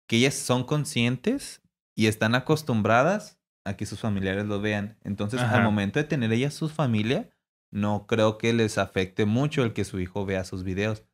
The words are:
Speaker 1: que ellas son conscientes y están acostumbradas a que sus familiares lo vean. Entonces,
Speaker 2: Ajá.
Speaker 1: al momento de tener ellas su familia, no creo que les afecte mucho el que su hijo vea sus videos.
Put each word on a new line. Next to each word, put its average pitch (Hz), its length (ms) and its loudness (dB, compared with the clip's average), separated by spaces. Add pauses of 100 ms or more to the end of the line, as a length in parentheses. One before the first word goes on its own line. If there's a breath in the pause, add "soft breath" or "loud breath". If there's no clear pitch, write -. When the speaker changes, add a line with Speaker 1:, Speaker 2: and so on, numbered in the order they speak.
Speaker 1:
que 117 80 2
ellas 131 180 4
son 127 300 0
conscientes 131 1000 -2 (320)
y 110 120 2
están 110 280 2
acostumbradas 131 1040 2 (260)
a 101 120 -6
que 104 100 -8
sus 104 140 -10
familiares 98 460 -2
lo 101 140 -4
vean. 104 440 -2
Entonces, 104 360 -4
Speaker 2:
Ajá. 120 180 2
Speaker 1:
al 101 60 6
momento 104 340 2
de 151 60 2
tener 120 280 0
ellas 131 220 0
su 160 140 -4
familia, 127 600 0 (440)
no 104 340 -2
creo 110 320 2
que 113 140 2
les 113 260 2
afecte 98 480 0
mucho 139 360 0
el 113 100 0
que 104 120 -4
su 95 160 -6
hijo 92 240 -6
vea 95 200 -2
sus 92 200 -10
videos. 101 500 -4